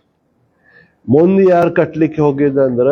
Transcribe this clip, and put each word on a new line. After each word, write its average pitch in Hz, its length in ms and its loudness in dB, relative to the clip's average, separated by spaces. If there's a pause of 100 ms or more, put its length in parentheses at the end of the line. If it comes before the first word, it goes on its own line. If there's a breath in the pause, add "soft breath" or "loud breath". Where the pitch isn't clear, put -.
(1080 soft breath)
ಮುಂದೆ 185 400 2
ಯಾರು 170 220 2
ಕಟ್ಲಿಕ್ಕೆ 156 500 -2
ಹೋಗಿದಂದ್ರ, 135 720 0